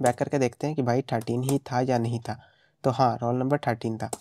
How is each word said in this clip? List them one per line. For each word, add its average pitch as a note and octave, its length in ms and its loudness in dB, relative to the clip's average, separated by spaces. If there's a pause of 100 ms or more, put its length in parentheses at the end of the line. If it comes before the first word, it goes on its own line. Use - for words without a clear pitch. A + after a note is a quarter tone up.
बैक B2 160 4
करके C#3+ 200 0
देखते B2+ 280 0
हैं D3+ 100 -2
कि C#3 60 -2
भाई B2 200 2 (100)
थर्टीन A#2 300 -2
ही C#3 160 0 (120)
था B2 100 0
या B2+ 180 2
नहीं A#2 220 -2
था, G#2+ 180 -8 (460)
तो C3 60 4
हाँ, A#2+ 320 2
रोल A#2+ 140 0
नंबर C3+ 300 0
थर्टीन A2+ 320 -2
था। G#2+ 120 -6 (100)